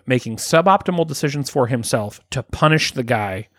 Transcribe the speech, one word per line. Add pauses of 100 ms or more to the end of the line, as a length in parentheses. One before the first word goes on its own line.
making
suboptimal
decisions
for
himself (100)
to
punish
the
guy (100)